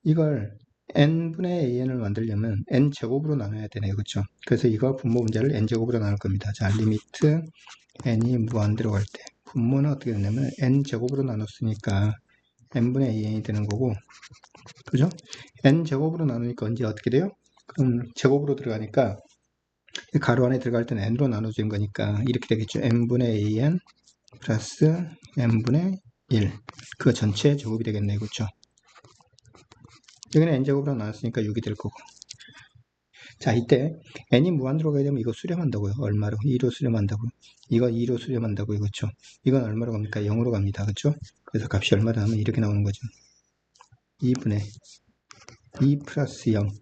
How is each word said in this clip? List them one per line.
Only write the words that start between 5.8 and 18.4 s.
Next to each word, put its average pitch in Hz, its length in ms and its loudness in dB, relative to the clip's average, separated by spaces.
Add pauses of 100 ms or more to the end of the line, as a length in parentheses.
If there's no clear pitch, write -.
나눌 101 180 0
겁니다. 101 380 -2
자, 98 140 -2
리미트 110 720 2 (640)
n이 117 320 2
무한대로 110 540 0
갈 101 120 0 (100)
때 - 100 -18 (220)
분모는 139 460 0
어떻게 131 220 -4
되냐면 110 360 0 (100)
n 135 240 4
제곱으로 135 400 -2
나눴으니까 107 920 -2 (600)
n분의 123 400 2 (100)
an이 107 160 -2
되는 107 240 -2
거고, 113 280 0 (920)
그죠? 143 240 2 (540)
n 165 220 6
제곱으로 156 400 -2
나누니까 120 400 -2
언제 117 200 -2
어떻게 107 240 -4
돼요? 160 200 2 (380)
그럼 123 340 0 (140)
제곱으로 143 400 4